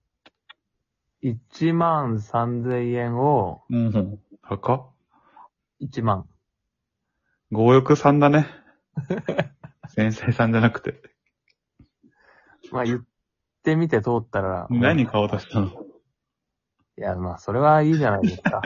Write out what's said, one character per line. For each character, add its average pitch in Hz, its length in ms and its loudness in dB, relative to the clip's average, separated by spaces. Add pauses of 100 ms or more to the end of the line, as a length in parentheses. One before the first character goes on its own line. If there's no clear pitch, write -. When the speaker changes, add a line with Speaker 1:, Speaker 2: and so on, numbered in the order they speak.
(1200)
Speaker 1:
一 135 500 -4
万 156 480 0
三 117 440 -4
千 123 280 -2
円 120 260 -4
を、 123 520 0
Speaker 2:
う 120 80 -2
ん。 107 420 -2 (240)
高 - 300 -4
っ。 - 180 -8 (880)
Speaker 1:
一 - 220 -10
万。 101 260 -2 (1200)
Speaker 2:
強 113 240 4
欲 135 200 6
さ 147 160 4
ん 147 80 4
だ 143 100 6
ね。 147 180 4 (480)
Speaker 1:
<laughs> - 920 -8
Speaker 2:
繊 110 220 -2
細 110 220 -4
さ 117 140 0
ん 113 40 0
じ 113 60 2
ゃ 113 40 4
な 117 100 4
く - 100 -12
て。 - 200 -10 (1700)
Speaker 1:
ま 127 100 -4
あ、 - 20 -2
言 120 140 -2
っ 120 60 -10 (600)
て 156 120 2
み 165 120 0
て 117 140 2
通 123 160 -4
っ 113 120 -6
た 98 120 -4
ら。 92 280 -4
Speaker 2:
何 127 360 2
買 107 160 0
お 104 60 2
う - 20 -2
と 104 100 -4
し - 100 -18
た 107 120 0
の？ 95 100 -2 (1300)
Speaker 1:
い - 40 -14
や、 95 140 -4
ま 90 200 -6
あ、 - 20 -16
そ - 160 -8
れ 120 60 0
は 151 240 4
い 151 80 4
い 165 60 2
じ 147 80 0
ゃ 110 60 2
な 101 60 0
い 98 60 -2
で 90 120 0
す - 60 -16
か。 - 240 -2